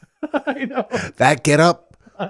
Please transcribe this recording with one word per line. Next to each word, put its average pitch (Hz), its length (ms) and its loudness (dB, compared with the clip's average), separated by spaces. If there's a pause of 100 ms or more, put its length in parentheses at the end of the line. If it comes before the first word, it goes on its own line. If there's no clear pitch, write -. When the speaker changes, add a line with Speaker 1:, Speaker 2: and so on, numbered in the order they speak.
(120)
Speaker 1:
<laughs> - 220 -10
I 269 320 -4
know. 254 220 -4 (300)
Speaker 2:
that 131 260 2
get 147 160 4
up 170 360 0 (340)